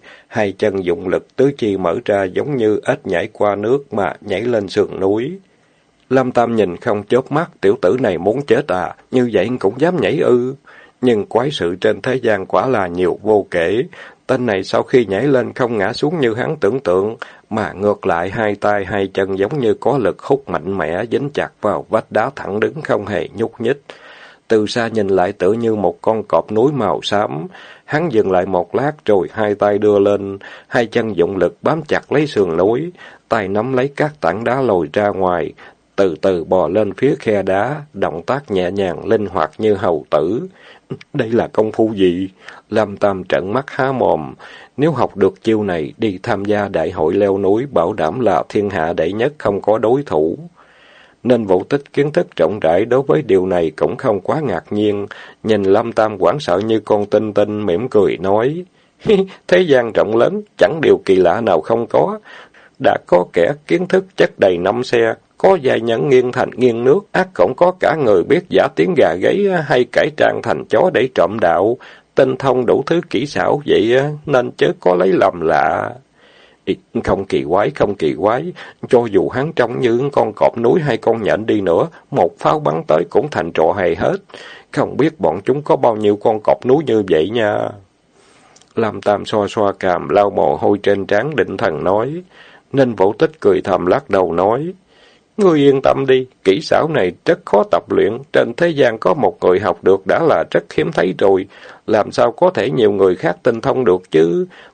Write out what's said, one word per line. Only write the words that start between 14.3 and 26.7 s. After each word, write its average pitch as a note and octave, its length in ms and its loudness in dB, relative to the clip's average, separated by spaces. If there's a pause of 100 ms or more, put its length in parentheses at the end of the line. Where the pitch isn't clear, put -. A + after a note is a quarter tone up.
này G2 180 -2
sau A#2 200 -2
khi B2 220 2
nhảy G2 180 -2
lên B2 300 0
không A#2+ 240 -2
ngã G#2 160 -2
xuống D#3 260 -4
như A#2 140 0
hắn B2+ 220 -4
tưởng B2 240 0
tượng, G2 360 0 (340)
mà G2+ 240 -4
ngược G2+ 320 -2
lại F2 240 0
hai G#2 260 -2
tay G2+ 300 -2
hai G2 220 -2
chân F#2+ 300 -2
giống A#2 220 -2
như A2 140 2
có B2 240 -2
lực F#2+ 240 -2
hút B2+ 280 -2
mạnh F2+ 280 -4
mẽ F2 340 -4
dính C3+ 220 -2
chặt E2 160 -4 (120)
vào D#2+ 280 -2
vách G#2+ 220 -2
đá A2 240 0
thẳng F#2+ 240 -6
đứng C3+ 220 -4
không G#2+ 240 -4
hề F2 300 -4
nhúc A2+ 260 -6
nhích. B2 200 -2 (640)
Từ G#2+ 200 2
xa A#2 200 -4
nhìn A2 200 -2
lại F#2+ 260 2
tựa F#2+ 200 0
như A2+ 220 -2
một F2+ 260 -2
con A2 220 0
cọp E2 280 -2
núi A#2 200 2